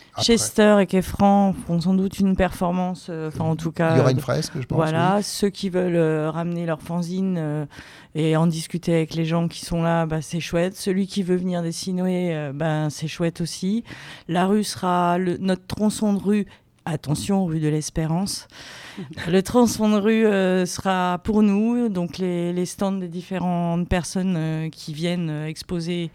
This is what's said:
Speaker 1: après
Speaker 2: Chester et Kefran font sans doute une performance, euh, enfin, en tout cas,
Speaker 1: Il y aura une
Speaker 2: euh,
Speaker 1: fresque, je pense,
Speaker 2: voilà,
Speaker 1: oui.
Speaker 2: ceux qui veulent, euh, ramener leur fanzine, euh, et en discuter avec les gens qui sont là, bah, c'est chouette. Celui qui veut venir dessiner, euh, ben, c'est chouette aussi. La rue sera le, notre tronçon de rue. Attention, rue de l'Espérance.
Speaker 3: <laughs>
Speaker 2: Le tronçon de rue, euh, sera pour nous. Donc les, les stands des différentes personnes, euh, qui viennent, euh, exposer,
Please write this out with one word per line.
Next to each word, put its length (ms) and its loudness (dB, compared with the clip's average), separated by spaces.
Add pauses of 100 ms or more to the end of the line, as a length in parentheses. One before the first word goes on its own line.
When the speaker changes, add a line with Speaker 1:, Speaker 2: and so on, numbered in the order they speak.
(120)
Speaker 1:
après 120 -4
Speaker 2:
Chester 560 6
et 60 4
Kefran 640 4 (140)
font 160 0
sans 100 2
doute 260 0
une 160 4
performance, 760 -2
euh, 180 -6
enfin, 160 -4
en 120 2
tout 160 -4
cas, 220 2
Speaker 1:
Il 40 6
y 20 6
aura 100 6
une 60 2
Speaker 2:
euh, 60 0
Speaker 1:
fresque, 360 -2
je 60 -4
pense, 120 -4
Speaker 2:
voilà, 420 2
Speaker 1:
oui. 40 -2
Speaker 2:
ceux 280 -2
qui 180 -6
veulent, 280 0
euh, 340 2
ramener 340 -4
leur 160 -4
fanzine, 560 -4
euh, 300 -4 (480)
et 220 2
en 100 4
discuter 480 -2
avec 200 0
les 120 -2
gens 220 0
qui 180 -12
sont 160 -2
là, 240 2
bah, 160 -2
c'est 180 -6
chouette. 340 -2
Celui 320 0
qui 160 -4
veut 140 2
venir 260 -2
dessiner, 720 -2
euh, 200 -6
ben, 340 0
c'est 200 -6
chouette 340 -2
aussi. 420 -2 (440)
La 180 2
rue 180 2
sera 540 0
le, 200 0
notre 280 -2
tronçon 480 0
de 80 -2
rue. 240 2 (400)
Attention, 580 0
rue 160 0
de 80 2
l'Espérance. 800 -2 (380)
Speaker 3:
<laughs> 420 -10
Speaker 2:
Le 140 4
tronçon 480 4
de 60 4
rue, 300 4
euh, 380 4
sera 580 0
pour 200 2
nous. 480 2
Donc 280 -4
les, 340 -2
les 140 -2
stands 260 -2
des 160 -4
différentes 800 -2
personnes, 480 0
euh, 340 -4
qui 240 -14
viennent, 360 -2
euh, 160 -6
exposer, 680 -6